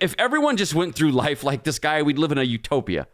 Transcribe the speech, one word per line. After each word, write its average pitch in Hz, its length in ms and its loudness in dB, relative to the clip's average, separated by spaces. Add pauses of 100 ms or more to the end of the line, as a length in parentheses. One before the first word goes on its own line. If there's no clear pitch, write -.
if 180 160 -2
everyone 285 400 2
just 175 160 -2
went 170 200 0
through 151 180 2
life 127 300 0
like 139 220 -2
this 151 140 -2
guy, 151 240 0
we'd 143 160 2
live 151 120 2
in 139 80 0
a 135 60 2
utopia. 113 680 -2